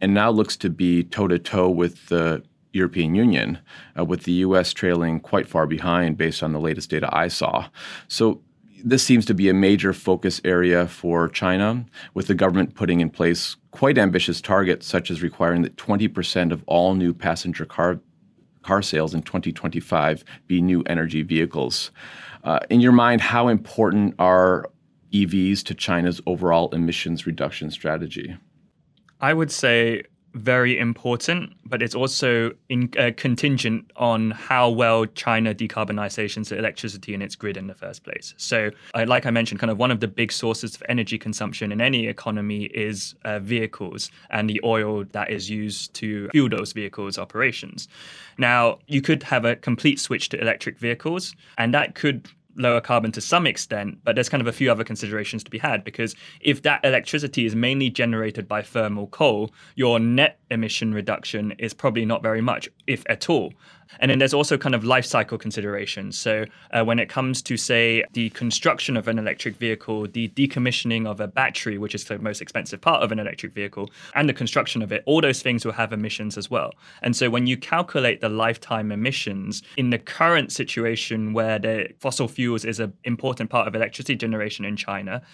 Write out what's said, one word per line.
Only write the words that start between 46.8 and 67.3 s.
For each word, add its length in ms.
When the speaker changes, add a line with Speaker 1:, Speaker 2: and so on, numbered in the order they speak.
Speaker 2:
operations. 720
Now, 500
you 140
could 240
have 220
a 100
complete 420
switch 300
to 120
electric 380
vehicles, 560
and 160
that 220
could 340
lower 200
carbon 320
to 80
some 260
extent, 560
but 140
there's 120
kind 120
of 80
a 40
few 160
other 140
considerations 640
to 60
be 80
had, 260
because 320
if 220
that 220
electricity 600
is 80
mainly 340
generated 600
by 120
thermal 460
coal, 460
your 240
net 400
emission 420
reduction 600
is 200
probably 320
not 160
very 200
much, 280
if 200
at 220
all. 220
And 100
then 80
there's 160
also 240
kind 160
of 100
life 220
cycle 320
considerations. 800
So, 260
uh, 120
when 140
it 100
comes 340